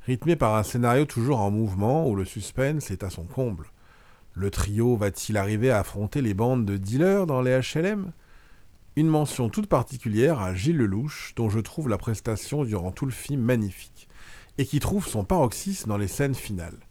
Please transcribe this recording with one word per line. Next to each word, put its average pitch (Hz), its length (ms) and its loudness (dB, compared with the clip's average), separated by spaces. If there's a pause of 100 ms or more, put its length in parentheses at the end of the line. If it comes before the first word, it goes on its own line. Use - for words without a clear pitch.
rythmée 143 300 2
par 110 180 2
un 107 80 4
scénario 120 420 4
toujours 123 360 0
en 101 100 2
mouvement 110 580 0
où 107 60 0
le 95 100 -2
suspense 131 680 -4
est 92 100 -8
à 95 80 -6
son 85 140 -10
comble. 95 480 -6 (640)
Le 98 140 -2
trio 113 460 2
va-t-il 104 400 -2
arriver 107 340 2
à 110 80 4
affronter 104 420 -2
les 110 140 0
bandes 120 320 2
de 101 100 0
dealers 156 480 2
dans 135 160 0
les 127 120 2
H 131 260 0
L 170 80 0
M ? 196 260 -4 (840)
Une 156 100 4
mention 151 420 2
toute 208 200 -2
particulière 127 720 2
à 92 160 -2
Gilles 143 220 2
Lelouch, 113 580 -2
dont 113 120 0
je 107 120 0
trouve 143 280 -6
la 101 100 0
prestation 117 680 -4
durant 92 260 -2
tout 139 160 -4
le 127 60 -2
film 139 280 -6
magnifique, 113 680 -2 (500)
et 135 80 2
qui 147 140 0
trouve 196 260 0
son 107 160 -2
paroxysme 165 640 0
dans 104 80 0
les 101 120 0
scènes 139 260 0
finales. 82 460 -8 (100)